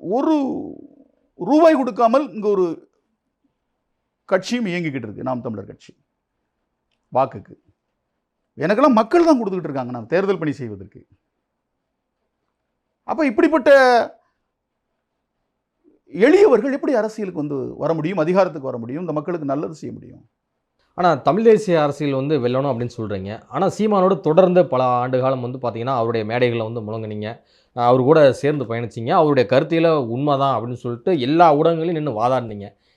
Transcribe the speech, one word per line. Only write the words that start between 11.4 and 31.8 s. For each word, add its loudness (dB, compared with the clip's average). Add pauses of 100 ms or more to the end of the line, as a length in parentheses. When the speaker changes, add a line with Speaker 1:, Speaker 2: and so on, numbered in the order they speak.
Speaker 1:
அப்ப -2
இப்படிப்பட்ட 2 (2500)
எளியவர்கள் 4
எப்படி -2
அரசியலுக்கு -4
வந்து -6 (180)
வர -2
முடியும், -4
அதிகாரத்துக்கு 0
வர -8
முடியும், -10
இந்த -6
மக்களுக்கு -6
நல்லது -6
செய்ய -14
முடியும்? -20 (760)
Speaker 2:
ஆனா 2
தமிழ் 0
தேசிய 4
அரசியல் -2
வந்து -2
வெல்லணும் 0
அப்படின்னு -6
சொல்றீங்க. -8 (180)
ஆனா -2
சீமானோடு 0
தொடர்ந்து 4
பல 0
ஆண்டு 0
காலம் 0
வந்து -8
பாத்தீங்கன்னா -6
அவருடைய -2
மேடைகளை -2
வந்து -8
முழங்குனீங்க, -8 (480)
அஹ், 0
அவர் 4
கூட 4 (120)
சேர்ந்து -4
பயணிச்சீங்க, -8
அவருடைய 2
கருத்தியல 2 (160)
உண்மைதான் 0
அப்படின்னு -6
சொல்லிட்டு -4
எல்லா 4
ஊடகங்களையும் 0